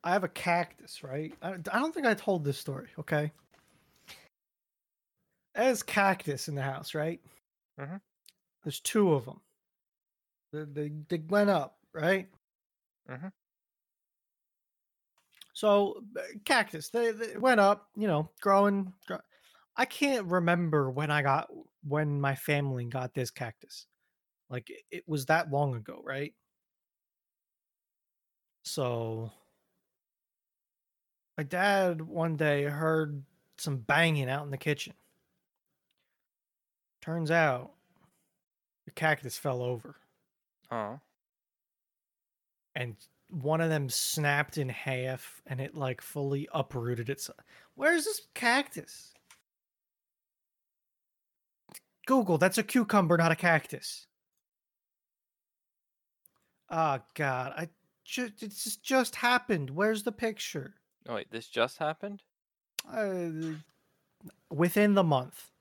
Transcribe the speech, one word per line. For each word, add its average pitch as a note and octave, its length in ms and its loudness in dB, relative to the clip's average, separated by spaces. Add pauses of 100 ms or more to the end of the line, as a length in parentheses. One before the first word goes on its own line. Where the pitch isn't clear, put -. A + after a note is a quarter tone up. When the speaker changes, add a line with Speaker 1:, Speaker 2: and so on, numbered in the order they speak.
Speaker 1:
I F3 80 0
have G3 100 2
a F3+ 60 -4
cactus, - 720 -4
right? D3 400 -8
I, F#3 120 -6
I - 20 -10 (240)
don't D#4+ 120 -2
think D#4 140 -2
I A3 80 6
told F#3+ 300 0
this C#3 140 -2
story, - 400 -10
okay? D3+ 340 -2 (2250)
There's A#3+ 280 2
cactus F#3+ 680 0
in D3 60 -6
the C#3 80 -4
house, C3+ 320 -8
right? D#3+ 260 -4 (600)
Speaker 2:
Mm-hmm. D3+ 160 -10 (680)
Speaker 1:
There's - 180 -6
two G3+ 340 4
of B2 120 -2
'em. A#2+ 140 -16 (1120)
They, D#3 120 -8
they, D3 240 -6 (200)
they F3 100 -2
went G3+ 320 4
up, D#3 300 0 (120)
right? F3+ 380 0 (800)
Speaker 2:
Mm-hmm. C3 200 -12 (2250)
Speaker 1:
So, G3+ 500 4 (160)
uh, - 40 -8 (220)
cactus, G#3+ 440 0
they, A#3 240 0
they A3 240 -8
went B3 240 6
up, G3+ 360 6
you G#3 120 0
know, D#3 200 2 (120)
growing, G3 520 4 (140)
gro-, F#3 140 -8 (560)
I B3 80 2
can't B3+ 420 0
remember E3+ 640 2
when D3 220 -2
I D3 100 2
got, C3+ 260 2 (380)
when D3 340 0
my C#3 140 0
family C#3 520 -2
got B2 280 -6
this B2 160 -4
cactus. - 560 -12 (640)
Like, B2+ 200 -8
it, - 200 -18
it - 180 -12
was C#3+ 180 -2
that D#3+ 260 2
long C#3 240 0
ago, - 280 -12
right? C#3 300 -6 (2250)
So, A2+ 680 -4 (2000)
my D#3 60 -2
dad F#3 580 2
one D#3+ 340 -2
day D3 280 4
heard D3 580 0 (360)
some C#3 200 -4
banging D3 500 4
out C#3+ 160 -2
in C#3+ 60 -10
the C#3+ 80 -6
kitchen. - 360 -4 (2000)
Turns E3 300 -4
out, D3 440 2 (1120)
the - 40 -18
cactus D3+ 480 0
fell B2+ 240 -2
over. B2 320 -6 (800)
Speaker 2:
Oh. A2+ 260 -4 (1800)
Speaker 1:
And A#2+ 220 -6 (340)
one D#3 300 0
of E3 80 2
them D3 220 0
snapped D3 680 0
in C3+ 100 -2
half, B2+ 800 -6
and C3 140 -6
it, - 140 -8
like, C3 260 -4
fully C#3 520 -4
uprooted A#2+ 580 -4
itself. - 280 -10 (360)
Where's D#4+ 300 2
this G#4+ 180 -6 (120)
cactus? - 800 -2 (3000)
Google, G3 320 4
that's F#3 200 4
a A3 40 0
cucumber, G#3 540 4
not E3 160 4
a D#3+ 40 2
cactus. - 680 0 (2750)
Oh, D#3 280 2 (160)
God. C3 420 -2
I E3 120 -6 (360)
ju-, B3 220 -6
it G#3 120 -14
just, - 440 -10
just C4 340 2
happened. A#3+ 540 0
Where's G#3 320 0
the A#3 100 -4
picture? G#3+ 600 -6 (340)
Speaker 2:
Oh, A#2+ 60 -6
wait, G2+ 160 -6
this A2+ 180 -10
just A#2+ 300 0
happened? G3 440 -6 (680)
Speaker 1:
Uh, E3+ 640 -4 (960)
within G3 440 4
the F#3+ 100 6
month. C3+ 460 0 (100)